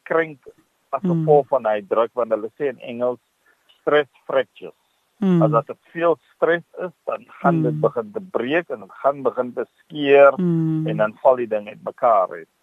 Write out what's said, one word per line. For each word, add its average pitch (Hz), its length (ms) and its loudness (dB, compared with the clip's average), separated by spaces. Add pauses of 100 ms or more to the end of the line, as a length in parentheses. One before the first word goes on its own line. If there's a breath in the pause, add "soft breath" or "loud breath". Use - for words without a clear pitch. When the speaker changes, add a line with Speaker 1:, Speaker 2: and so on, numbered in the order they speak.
Speaker 1:
krenk 160 360 -4 (500)
as - 140 -8
Speaker 2:
Mm. 185 80 -2
Speaker 1:
gevolg 156 360 4
van 123 200 -2
hy 107 220 -2
druk, 113 240 0
want 117 180 -4
hulle 110 280 -4
sê 151 60 -6
in 131 140 -6
Engels, 123 400 -6 (640)
stress 147 300 0 (140)
fractures. 131 500 -6 (440)
Speaker 2:
Mm. 180 240 2
Speaker 1:
As 160 80 2
daar 113 140 2
te - 160 -14
veel 165 380 -2 (160)
stress 165 300 0 (140)
is, 180 120 -8 (140)
dan - 220 -8
gaan 165 360 0
dit 156 100 0
Speaker 2:
Mm. 151 80 -6
Speaker 1:
begin 110 320 -2
te 107 80 -10
breek 123 480 -4
en 120 120 -10
dit 98 100 -20
gaan 143 320 -2
begin 123 300 -4
te 123 140 -8 (120)
skeer 143 580 4
Speaker 2:
Mm. 160 500 0
Speaker 1:
en 160 100 -4
dan 107 260 -2
val 131 140 4
die 120 120 -4
ding 104 200 -6
uitmekaar 101 640 -2
uit. 82 180 -16 (140)